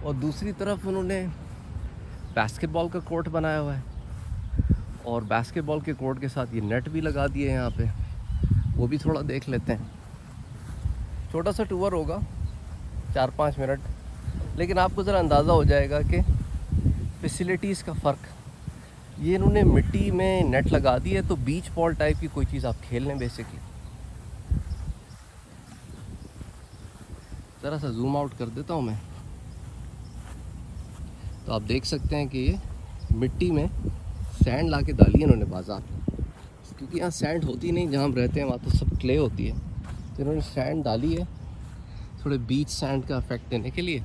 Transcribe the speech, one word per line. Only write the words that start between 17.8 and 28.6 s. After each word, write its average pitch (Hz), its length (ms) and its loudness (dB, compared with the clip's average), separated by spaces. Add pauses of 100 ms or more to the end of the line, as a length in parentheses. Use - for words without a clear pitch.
का 170 100 -4
फ़र्क। 143 240 2 (1040)
ये 165 140 2
इन्होंने 202 300 6
मिट्टी - 460 6
में 185 340 4
net 135 240 4
लगा 127 300 6
दी 156 120 -2
है, 190 180 2
तो 175 100 2
beach 143 320 -2
ball 165 240 2
type 151 240 2
की 160 100 -4
कोई 139 160 0
चीज़ 131 220 -2
आप 113 160 -2
खेल 120 200 -4
लें 139 140 -2
basically। 120 440 -6 (4000)
ज़रा 147 160 -4
सा 143 120 -2
zoom 127 260 0
out 143 220 -2
कर 120 100 -4
देता 143 260 -6